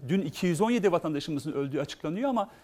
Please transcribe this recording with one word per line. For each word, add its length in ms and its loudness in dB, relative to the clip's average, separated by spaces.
Dün 120 4
iki 260 -2
yüz 140 2
on 100 4
yedi 220 4
vatandaşımızın 600 -2
öldüğü 280 -2
açıklanıyor 500 -4
ama 200 0